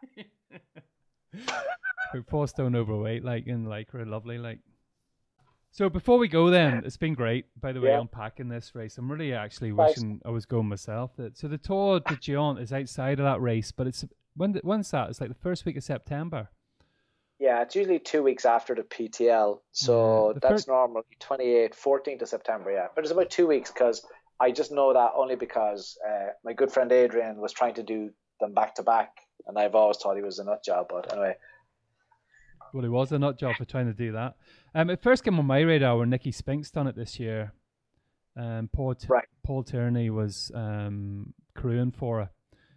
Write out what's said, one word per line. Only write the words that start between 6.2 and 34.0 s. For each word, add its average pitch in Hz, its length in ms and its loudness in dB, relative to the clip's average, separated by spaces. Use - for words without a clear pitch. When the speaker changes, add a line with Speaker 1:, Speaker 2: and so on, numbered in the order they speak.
Speaker 2:
go 165 220 6
then, 156 380 6
it's 131 100 -10
been 160 160 -2
great, 123 320 0
by 135 120 -6
the 127 100 -4
way, 131 80 6
Speaker 1:
Yeah. 139 100 4
Speaker 2:
unpacking 117 480 -10
this 117 260 -12
race. 110 220 -12
I'm 127 160 -8
really 151 220 -4
actually 107 380 -6
Speaker 1:
Thanks. 156 260 4
Speaker 2:
wishing 107 260 -6
I 107 60 -8
was 117 160 -6
going 113 240 0
myself. 110 460 -8
The, 117 180 -12
so - 140 -10
the 147 100 -6
Tour 196 420 0
de 143 160 -4
Géant 143 460 -2
is 117 100 -8
outside 139 480 -2
of 139 40 2
that 131 180 2
race, 113 300 0
but 127 140 -4
it's, - 200 -8
when, 190 280 0
when's 202 300 -2
that? 117 180 -2
It's, 113 100 -10
like, 123 80 -6
the 123 60 -10
first 180 320 -6
week 156 100 -4
of 139 80 -10
September. 147 640 -6
Speaker 1:
Yeah, 123 240 4
it's 120 120 -4
usually 190 240 4
two - 240 0
weeks 131 240 2
after 117 280 4
the 113 80 -4
P 113 260 -8
T 117 200 2
L, 107 340 4
so 113 560 4
Speaker 2:
Yeah, 110 60 2
the 139 60 -6
Speaker 1:
that's 196 240 4
Speaker 2:
fir- 135 80 -2
Speaker 1:
normal, 120 300 2
twenty-eighth, 120 540 2
fourteenth 139 480 0
of 113 60 -8
September, 104 440 -4
yeah. 92 220 -2
But 156 100 -2
it's 151 80 -2
about 175 180 2
two 175 160 4
weeks 143 240 2
'cause 120 360 0
I 127 120 4
just 147 200 -2
know 139 200 4
that 120 220 6
only 131 220 0
because, 107 720 -4
uh, 101 220 -2
my 113 100 -8
good 131 180 2
friend 127 200 2
Adrian 117 460 4
was 104 140 -6
trying 120 220 -2
to 113 80 -8
do 107 280 -6
them 104 140 -4
back 107 220 0
to 104 60 -8
back, 113 340 2
and 101 120 -6
I've 104 160 2
always 107 240 6
thought 98 180 -2
he 101 60 -4
was 98 160 -8
a 101 60 -8
nut 104 200 -4
job, 90 240 -2
but 90 240 -8
anyway. 101 240 -2
Speaker 2:
Well, 131 100 -6
he 117 60 -2
was 127 240 0
a 147 60 0
nut 139 200 0
job 123 180 -2
for 123 80 -8
trying 127 220 -4
to 110 80 -2
do 113 180 -6